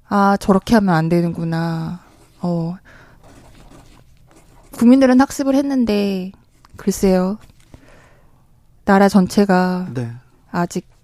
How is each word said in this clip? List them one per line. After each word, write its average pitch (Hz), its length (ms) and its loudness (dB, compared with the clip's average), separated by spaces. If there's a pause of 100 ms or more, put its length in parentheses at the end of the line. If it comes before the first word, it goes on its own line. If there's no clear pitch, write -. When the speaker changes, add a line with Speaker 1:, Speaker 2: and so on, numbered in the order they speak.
Speaker 1:
"아, 202 300 2
저렇게 190 360 0
하면 196 200 2
안 160 140 0
되는구나." 165 920 -4 (400)
어. 170 360 -6 (2000)
국민들은 254 480 4
학습을 269 340 -2
했는데, 208 800 -2 (440)
글쎄요. 190 600 -2 (1500)
나라 196 240 4
전체가 185 840 0
Speaker 2:
네. 120 160 -6 (400)
Speaker 1:
아직 175 360 -6 (180)